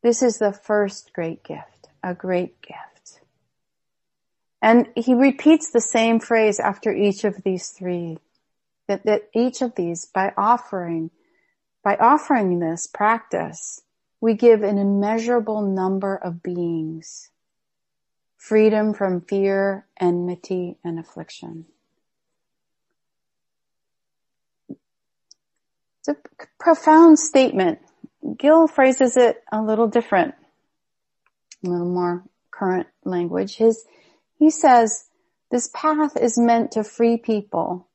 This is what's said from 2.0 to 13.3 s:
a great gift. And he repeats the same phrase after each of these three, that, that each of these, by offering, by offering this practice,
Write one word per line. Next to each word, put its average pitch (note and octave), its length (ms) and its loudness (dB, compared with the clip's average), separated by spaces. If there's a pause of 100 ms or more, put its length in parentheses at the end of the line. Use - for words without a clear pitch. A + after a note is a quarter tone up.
a F3+ 120 -8
great F3+ 460 -6
gift. - 600 -20 (1400)
And A#3 320 4
he A#3+ 200 0
repeats C#4 560 2
the A#3 100 2
same A3+ 400 0
phrase A3 400 0
after G3+ 320 -4
each G3+ 320 -2
of G3+ 180 -4
these F#3 280 -6
three, F3 480 -8 (680)
that, G3 180 -4
that G#3 280 0
each B3 280 -2
of A#3 120 -6
these, E3+ 320 -8
by F#3+ 300 -4
offering, F3 760 -4 (720)
by G3+ 140 0
offering A3+ 640 2
this E3 280 -6
practice, G#3 920 -6 (400)